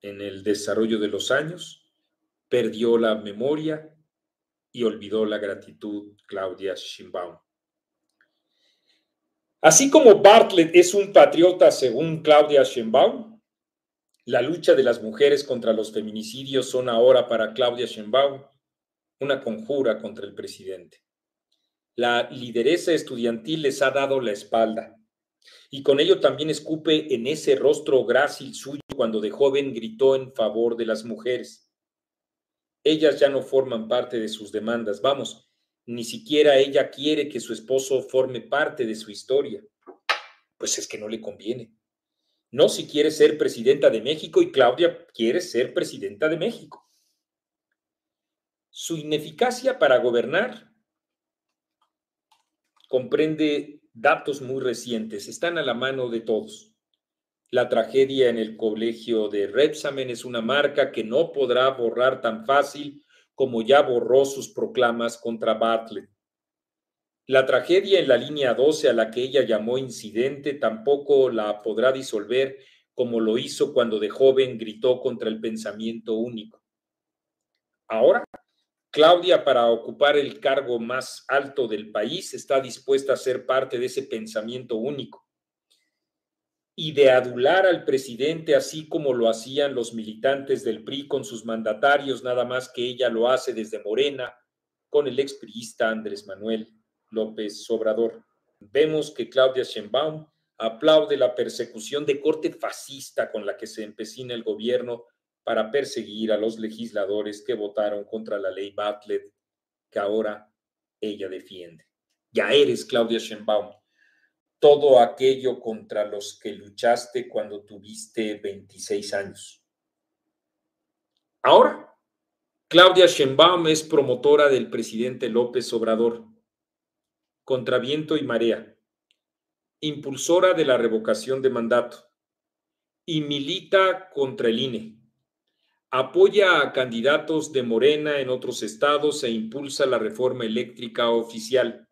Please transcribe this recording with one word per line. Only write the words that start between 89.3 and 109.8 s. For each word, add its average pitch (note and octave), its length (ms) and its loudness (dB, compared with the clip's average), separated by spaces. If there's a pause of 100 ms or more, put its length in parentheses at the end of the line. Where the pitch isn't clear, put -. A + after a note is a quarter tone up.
los A#2 180 -6
militantes B2+ 680 -4
del G#2+ 200 -6
pri C#3 240 -12
con C3 180 -6
sus A2+ 180 -14
mandatarios, A#2 800 -2
nada B2 220 -2
más B2+ 240 -6
que A#2+ 160 -6
ella B2 240 -2
lo A2+ 200 0
hace B2+ 240 0
desde G#2+ 300 -10
Morena, B2+ 500 -2 (560)
con D3 180 2
el B2 120 -4
expriista A2+ 720 -6
Andrés G#2+ 360 -8
Manuel A2 460 -8 (400)
López G#2+ 580 -8
Obrador. A2 540 -2 (360)
Vemos D3 520 0
que A2+ 180 -8
Claudia C3 340 2
Sheinbaum C3+ 640 -6 (300)
aplaude D3 600 2
la B2 180 0
persecución A#2+ 720 -8
de C#3+ 140 -2
corte D#3 340 -2
fascista - 800 -8
con G#2 140 -8
la G2+ 120 -8
que A2 100 -12
se A2 160 -12
empecina A#2+ 500 -14
el A#2 100 -10
gobierno A#2 600 -4 (380)
para A2 280 -4
perseguir A2 640 -4
a G#2 40 0
los A2 220 -4
legisladores G#2 800 -6
que B2 120 -6
votaron G#2 500 -4
contra A2 340 -8
la F#2+ 140 -6
ley G2 200 -10
Bartlett, G2+ 640 -8 (560)